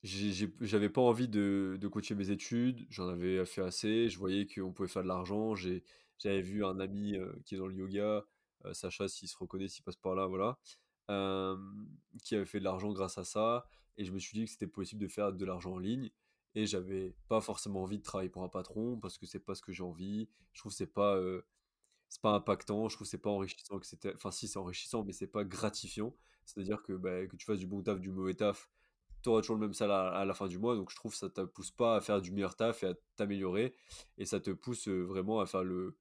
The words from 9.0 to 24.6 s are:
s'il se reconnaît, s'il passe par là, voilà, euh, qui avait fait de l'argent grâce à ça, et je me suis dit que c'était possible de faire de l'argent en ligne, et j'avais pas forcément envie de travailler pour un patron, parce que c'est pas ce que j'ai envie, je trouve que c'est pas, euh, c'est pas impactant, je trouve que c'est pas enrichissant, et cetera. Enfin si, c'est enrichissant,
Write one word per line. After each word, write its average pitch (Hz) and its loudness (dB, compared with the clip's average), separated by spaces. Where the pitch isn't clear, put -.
s'il - -8
se - -10
reconnaît, 95 -4
s'il - -10
passe 90 -8
par 92 0
là, 95 2
voilà, 95 0
euh, 95 2
qui - -2
avait 101 4
fait 104 -4
de 95 -2
l'argent 95 0
grâce 95 0
à 92 -6
ça, 113 2
et 104 -4
je 92 -6
me 98 -4
suis 95 -6
dit 113 2
que 110 -6
c'était - -6
possible 101 -6
de 98 -2
faire 101 0
de 95 -4
l'argent 92 -4
en 92 -4
ligne, 113 -2
et 107 2
j'avais 95 -2
pas 110 6
forcément 98 -4
envie 95 -2
de 101 -6
travailler 95 -2
pour 92 -8
un 90 -6
patron, 110 -4
parce 104 -10
que - -16
c'est 90 -10
pas - -6
ce - -12
que 98 -10
j'ai 90 -8
envie, 95 -4
je - -18
trouve 104 -10
que - -8
c'est 95 -4
pas, 101 6
euh, 92 0
c'est - -16
pas 107 8
impactant, 104 2
je - -8
trouve 101 -10
que - -8
c'est 90 -6
pas 104 0
enrichissant, 98 -2
et - -18
cetera. - -8
Enfin - -8
si, - -6
c'est 101 -6
enrichissant, 95 -4